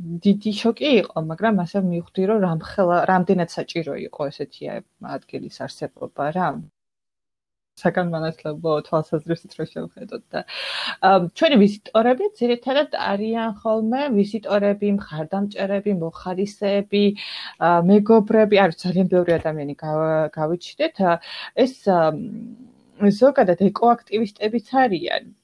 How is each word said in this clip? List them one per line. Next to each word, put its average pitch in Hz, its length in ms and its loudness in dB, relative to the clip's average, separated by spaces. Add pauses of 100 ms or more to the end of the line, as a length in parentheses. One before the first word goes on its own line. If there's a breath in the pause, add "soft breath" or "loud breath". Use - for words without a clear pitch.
(200)
დიდი 202 320 2
შოკი 233 420 -2
იყო, - 280 2
მაგრამ 165 360 -2
ასე 175 240 -4
მივხვდი, 175 420 -4
რომ 220 160 2
რამხელა-, 175 640 0
რამდენად 180 460 2
საჭირო 156 480 -8
იყო - 260 -10
ესეთი, 143 420 -10
ა, - 100 -10 (340)
ადგილის - 480 -12
არსებობა, 139 720 -8
რა. 175 180 -2 (1300)
საგანმანათლებლო 160 1000 -4
თვალსაზრისით 160 760 -4
რო 160 120 -8
შევხედოთ - 600 -12
და, - 160 -8 (560 loud breath)
ა, 190 120 4 (180)
ჩვენი 302 300 2
ვიზიტორები 226 720 2
ძირითადად 254 680 -2
არიან 220 560 -4
ხოლმე 220 520 -2
ვიზიტორები, 202 840 0
მხარდამჭერები, 196 1040 -4
მოხალისეები, 202 1080 -2 (520 loud breath)
ა, 165 160 2 (100)
მეგობრები, 208 800 4
არ 180 80 4
ვიცი, - 120 -10
ძალიან 180 280 0
ბევრი 175 220 2
ადამიანი 156 420 -4
გავა-, 156 560 -2
გავიჩნდეთ. 175 720 -4
ა, 170 140 4 (380 loud breath)
ეს, - 200 0 (120)
ა, 185 140 4 (1120)
ზოგადად 226 480 4
ეკოაქტივისტებიც 220 1120 0
არიან. 254 720 0